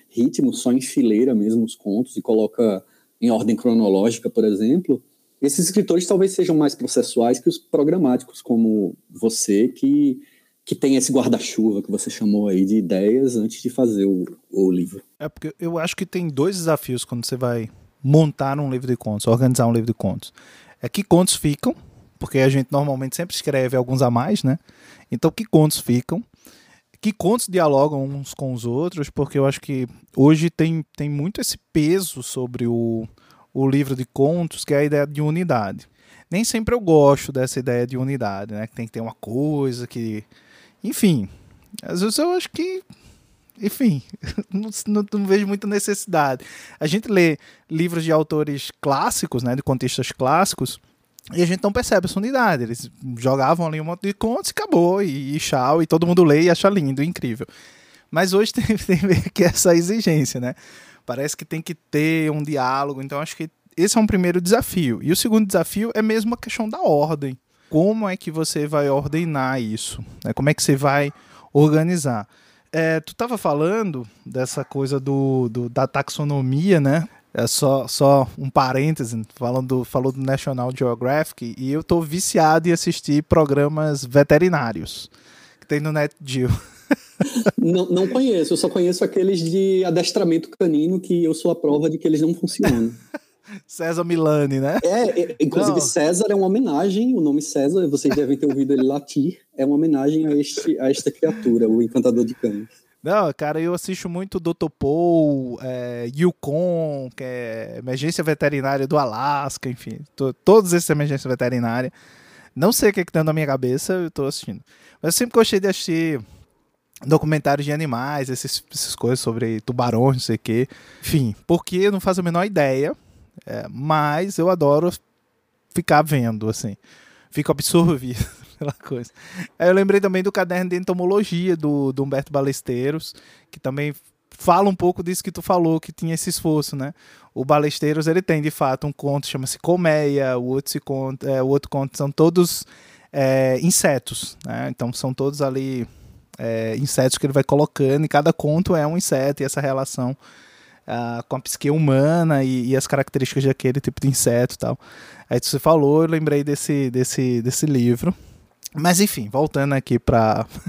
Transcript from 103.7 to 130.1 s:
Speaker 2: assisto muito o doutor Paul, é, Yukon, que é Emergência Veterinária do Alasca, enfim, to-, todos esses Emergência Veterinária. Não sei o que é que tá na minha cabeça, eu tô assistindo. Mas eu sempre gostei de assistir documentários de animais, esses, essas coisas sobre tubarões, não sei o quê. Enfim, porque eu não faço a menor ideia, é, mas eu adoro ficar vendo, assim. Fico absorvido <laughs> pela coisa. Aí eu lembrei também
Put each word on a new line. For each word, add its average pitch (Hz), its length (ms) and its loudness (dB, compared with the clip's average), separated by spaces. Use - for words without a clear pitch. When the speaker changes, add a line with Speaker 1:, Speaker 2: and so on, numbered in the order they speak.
Speaker 2:
assisto 185 340 -8
muito 185 280 -8
o 185 40 -6
doutor 170 300 -4
Paul, 147 920 0
é, 123 540 -8
Yukon, 156 1000 -2
que 135 80 -12
é 113 540 -10
Emergência 131 440 -4
Veterinária 143 640 0
do 151 100 0
Alasca, 139 720 -2
enfim, 123 320 -10
to-, 135 180 -2
todos 190 400 4
esses 175 160 2
Emergência 143 400 -2
Veterinária. 123 640 -2
Não 160 160 2
sei 208 200 4
o - 20 4
que 190 80 -4
é 175 40 -2
que - 60 -14
tá 160 140 2
na 156 80 0
minha 156 140 -2
cabeça, 135 480 -2
eu 175 160 -4
tô 143 140 -4
assistindo. 127 360 -8
Mas 165 140 -2
eu - 40 0
sempre 240 160 -2
gostei 226 240 4
de 190 80 0
assistir 165 540 -2
documentários 147 600 2
de 147 80 -4
animais, 143 560 -4
esses, - 420 -6
essas - 240 -8
coisas 123 240 0
sobre 113 440 -4
tubarões, 123 540 2
não 123 40 -4
sei 113 160 -2
o - 20 -2
quê. 117 300 0
Enfim, 127 340 0
porque 175 300 0
eu 196 140 2
não 196 80 0
faço 185 220 -2
a - 20 -2
menor 170 220 0
ideia, 147 500 0
é, 113 240 -10
mas 151 720 -2
eu 165 100 2
adoro 165 440 4
ficar 151 280 4
vendo, 117 460 -2
assim. 107 280 -6
Fico 147 200 -2
absorvido 139 720 0
<laughs> - 0 -
pela 143 140 -6
coisa. - 380 -10
Aí 170 100 2
eu 185 60 6
lembrei 196 260 4
também 190 220 0